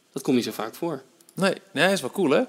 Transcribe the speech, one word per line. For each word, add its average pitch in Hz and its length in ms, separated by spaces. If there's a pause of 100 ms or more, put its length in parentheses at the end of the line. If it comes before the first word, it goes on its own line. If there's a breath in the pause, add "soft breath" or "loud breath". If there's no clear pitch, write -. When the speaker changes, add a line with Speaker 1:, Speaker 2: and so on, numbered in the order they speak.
(120)
Speaker 1:
dat - 100
komt 131 140
niet 113 80
zo 110 80
vaak 107 220
voor. 165 280 (320)
Speaker 2:
Nee, 180 200 (180)
nee, 170 200
is 185 80
wel 127 100
cool, 170 200
hè? 190 180